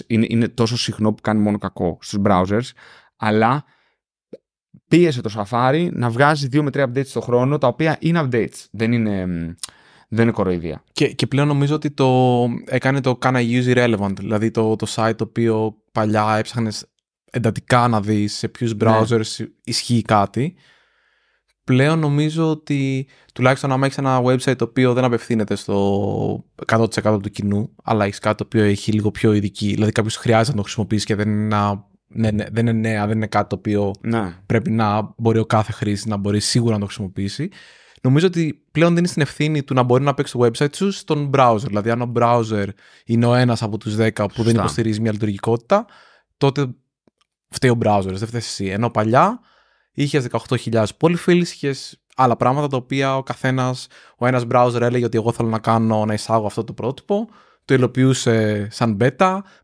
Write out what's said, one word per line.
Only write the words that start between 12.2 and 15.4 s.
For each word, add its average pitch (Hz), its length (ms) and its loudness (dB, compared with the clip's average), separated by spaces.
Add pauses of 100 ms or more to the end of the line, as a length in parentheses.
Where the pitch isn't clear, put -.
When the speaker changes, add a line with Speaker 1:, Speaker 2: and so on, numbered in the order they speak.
Speaker 2:
έκανε 135 360 0
το 123 200 0
Can 131 140 0
I 123 280 2
Use 123 120 2
Irrelevant, 107 420 2
δηλαδή 107 340 -2
το, 110 240 0
το 107 200 -6
site 113 220 0
το 117 60 -4
οποίο 110 520 -2 (160)